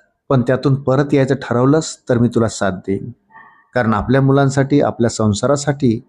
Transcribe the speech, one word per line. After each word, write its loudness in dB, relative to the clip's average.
पण 2
त्यातून 0
परत 0
यायचं 2
ठरवलंस 0
तर 2
मी 2
तुला 0
साथ -4
देईन, -6
कारण 0
आपल्या 0
मुलांसाठी, 2
आपल्या 0
संसारासाठी -2